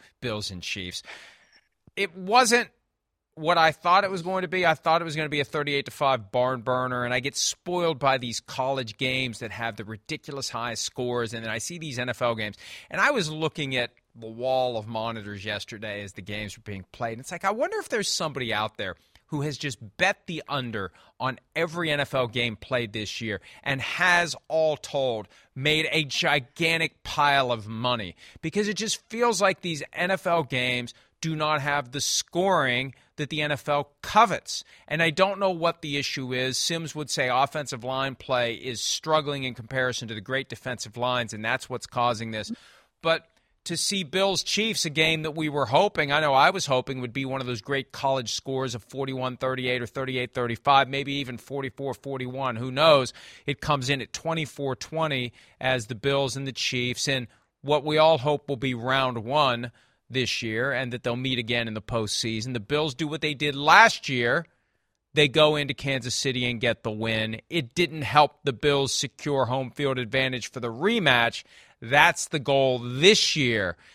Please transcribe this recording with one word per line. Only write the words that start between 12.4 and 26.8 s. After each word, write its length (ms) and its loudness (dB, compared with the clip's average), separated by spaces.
And 120 -2
I 100 4
was 180 0
looking 460 -4
at 160 -2
the 120 -14
wall 500 0
of 100 -6
monitors 560 -6
yesterday 600 -6
as 100 -12
the 80 -16
games 340 -8
were 80 -20
being 280 -10
played. 220 -6
And 80 -12
it's 100 -12
like, 120 -10
I 80 2
wonder 280 -2
if 100 -10
there's 180 -2
somebody 460 -2
out 240 -2
there 180 -6
who 140 -4
has 160 -4
just 220 -6
bet 300 0
the 200 -6
under 440 -6
on 200 -4
every 340 -2
N 100 0
F 140 -2
L 140 2
game 280 -2
played 380 -4
this 260 -6
year 220 -4
and 180 -2
has, 540 2
all 300 2
told, 500 -2
made 360 2
a 120 2
gigantic 1000 0